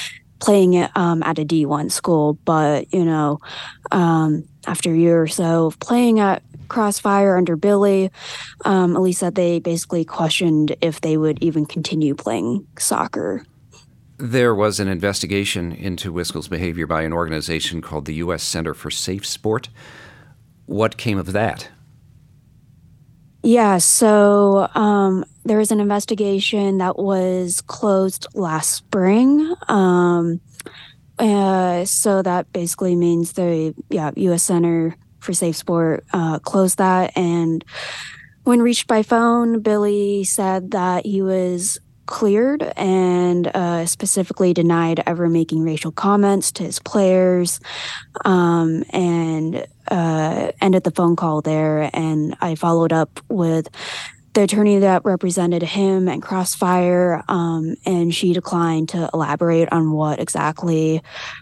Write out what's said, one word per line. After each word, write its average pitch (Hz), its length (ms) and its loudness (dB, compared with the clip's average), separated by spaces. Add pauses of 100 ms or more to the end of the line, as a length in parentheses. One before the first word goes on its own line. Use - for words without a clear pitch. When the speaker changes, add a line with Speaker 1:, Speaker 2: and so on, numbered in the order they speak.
(380)
Speaker 1:
playing, 185 560 4
um, 170 300 0
at 160 160 -2
a 156 40 -2
D 151 220 0
one 151 240 -2
school. 151 440 0 (100)
But, 151 500 0
you 180 100 2
know, 151 360 0 (500)
um, 160 540 2 (240)
after 170 240 -2
a 160 40 2
year 170 260 4
or 160 40 0
so 165 400 0
of - 140 -6
playing 240 400 2
at 196 240 0 (240)
Crossfire 202 680 0
under 175 200 0
Billy, 196 560 2 (520)
um, 185 300 2
Elise 185 240 0
said 180 160 -2
they 175 240 0
basically 170 460 -4
questioned 156 760 0
if 160 200 -4
they 156 160 0
would 156 260 0
even 160 240 0
continue 156 480 -2
playing 117 500 -4 (140)
soccer. - 680 -4 (800)
Speaker 2:
There 120 320 2
was 101 260 0
an 98 60 0
investigation 95 840 -2
into 90 400 -8
Wiskel's 85 340 -6
behavior 85 400 -4
by 80 180 -2
an 80 100 -4
organization 80 680 -4
called 76 240 -10
the 78 120 -8
U 85 180 -4
S 76 80 -8
Center 80 320 -6
for - 160 -12
Safe - 340 -8
Sport. - 460 -6 (960)
What 110 320 -2
came 107 180 -2
of 92 160 -6
that? 101 380 -2 (1700)
Speaker 1:
Yeah, 220 360 4
so, 202 960 4
um, 202 500 2 (220)
there 214 100 2
was 214 160 2
an 208 80 2
investigation 202 960 0
that 185 220 -2
was 185 640 0
closed 190 720 -2
last 160 380 -2
spring. 262 840 2 (140)
Um, 175 720 2 (760)
uh, 190 680 2
so 196 340 0
that 180 320 -2
basically 175 440 -2
means 170 360 2
the, 160 420 -2 (140)
yeah, 151 280 -2
U 180 180 2
S 170 80 0
Center 170 540 0 (240)
for - 120 -6
Safe 170 240 -2
Sport, 165 560 -2
uh, 165 280 -2
closed 190 360 0
that. 185 400 2
And 170 480 0 (800)
when 240 160 4
reached 233 260 0
by 220 160 2
phone, 233 580 2
Billy 208 640 0
said 190 480 -2
that 180 340 0
he 196 160 0
was 180 560 -2 (320)
cleared 233 520 2 (140)
and, 180 800 2
uh, 170 320 -2
specifically 185 640 0
denied 165 540 2
ever 170 240 0
making 160 320 0
racial 160 300 -4
comments 202 600 2
to - 100 -8
his - 160 -6
players, 185 800 2 (680)
um, 170 640 2
and, 165 760 -2 (240)
uh, 160 720 0
ended 185 240 2
the 170 60 0
phone 170 260 2
call 156 240 -2
there. 156 540 0
And 156 480 -2
I 170 120 -2
followed 165 380 2
up 160 360 -2
with 165 420 0 (640)
the 208 100 4
attorney 208 360 4
that 190 260 2
represented 175 580 0
him 190 440 0
and 160 160 -4
Crossfire, 180 1080 0
um, 165 460 -2 (100)
and 170 300 0
she 180 180 0
declined 170 580 -2
to 170 220 -4
elaborate 165 600 0
on 160 180 2
what 151 300 -2
exactly 160 840 -2 (400)